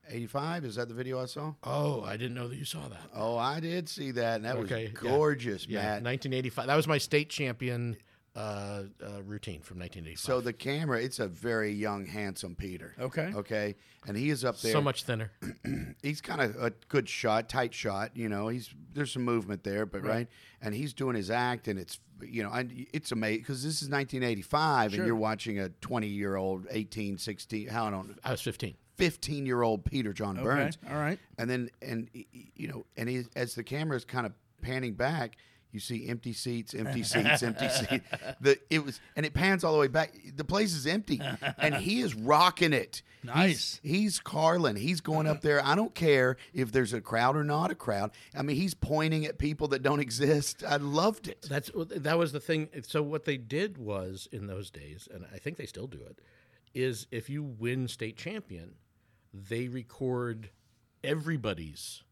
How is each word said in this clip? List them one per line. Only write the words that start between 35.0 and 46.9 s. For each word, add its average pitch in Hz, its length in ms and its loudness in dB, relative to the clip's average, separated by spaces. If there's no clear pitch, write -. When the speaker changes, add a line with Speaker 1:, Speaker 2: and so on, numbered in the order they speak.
Speaker 1:
you 104 80 -8
see 117 280 -4
empty 120 240 -4
seats, 117 420 -4
empty 117 280 -2
seats, 107 400 4
empty 120 260 0
Speaker 3:
<laughs> - 20 2
Speaker 1:
seats. 127 340 0
The, 135 180 8
it 156 160 4
was, 135 160 -6
and 151 100 0
it 151 80 -4
pans 180 320 4
all 160 100 4
the 151 40 8
way 139 100 8
back. 156 260 2
The 147 100 -4
place 185 300 2
is 135 120 -2
empty, 170 340 2
and 147 180 2
he 220 240 2
is 180 140 0
rocking 156 580 6
it. 113 300 2
Speaker 3:
Nice. 143 600 4
Speaker 1:
He's, 151 100 0
he's 202 280 2
Carlin. 160 560 4
He's 151 240 0
going 156 260 2
up 151 160 2
there. 147 220 4
I 143 100 6
don't 214 200 2
care 131 420 6
if 123 180 0
there's 120 200 4